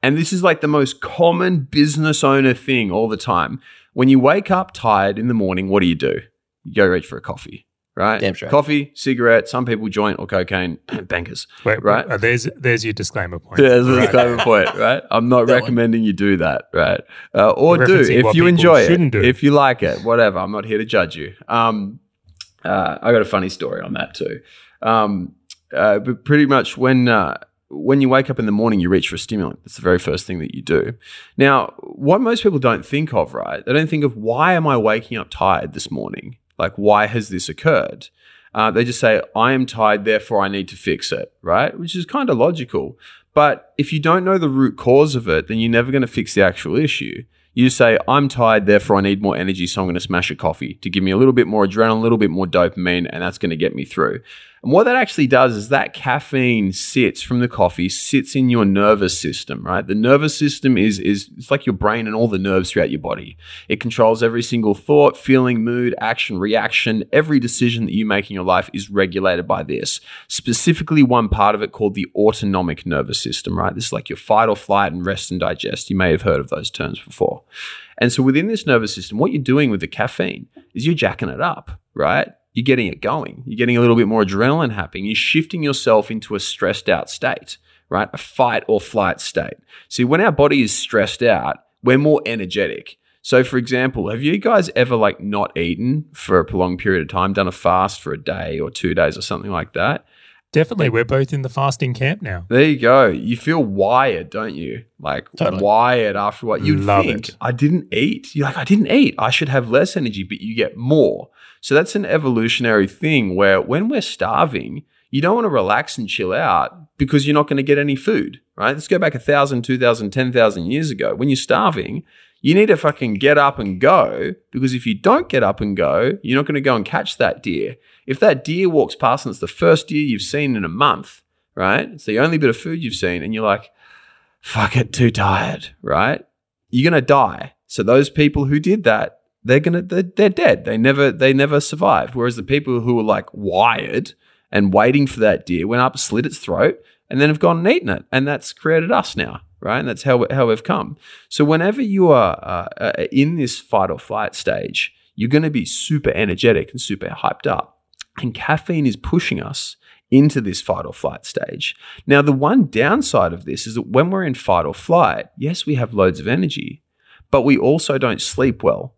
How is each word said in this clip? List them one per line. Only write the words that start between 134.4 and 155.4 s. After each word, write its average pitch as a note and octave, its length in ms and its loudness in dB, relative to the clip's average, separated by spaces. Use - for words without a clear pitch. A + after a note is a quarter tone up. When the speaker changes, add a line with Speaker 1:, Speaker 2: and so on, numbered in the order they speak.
Speaker 1:
"Fuck G#2+ 360 -4
it, B2 160 0
too A#2+ 180 4
tired," G2 600 -2
right? G2+ 420 -2
You're B2+ 200 2
gonna D3+ 120 2
die. B2 520 2
So - 160 -6
those C3 280 4
people D3 360 0
who D3 140 0
did F#3 240 0
that, - 360 0
they're B2+ 160 4
gonna, E3+ 220 -2
they're, F3+ 200 -2
they're G3+ 260 2
dead. G3 360 2
They A2 140 -4
never, C#3 340 4
they C3 200 2
never C#3+ 280 2
survived. D3+ 540 0
Whereas A#2+ 220 -2
the A2+ 60 -10
people C3 380 -2
who A#2+ 140 0
were, A2+ 80 2
like, G#2 300 -2
wired G#2 800 0
and G2+ 220 2
waiting B2+ 340 4
for B2+ 140 -6
that G#2+ 260 2
deer F2 200 -2
went A#2+ 160 0
up, B2+ 160 0
slit - 280 -2
its - 120 -8
throat, F#2 400 0
and C3 100 -2
then D3 80 4
have D3+ 120 0
gone E3+ 180 2
and F3 100 0
eaten E4+ 200 0
it. - 220 -4
And C3 160 0
that's - 260 -6
created D#3+ 380 -2
us - 260 -2
now, B1+ 240 -6
right? A2 180 -4
And C#3 100 -4
that's A2+ 160 -8
how, B2 260 4
how C3 180 2
we've A2+ 160 0
come. - 320 -4
So - 160 2
whenever F3 380 2
you G3 260 2
are, A#2 340 4
uh, F2 260 -6
uh, - 300 -2
in D3+ 240 2
this C3 220 -4
fight F#2+ 320 0
or D#2 80 -6
flight - 360 -6
stage, - 580 -4
you're A2+ 140 -4
gonna D3+ 220 2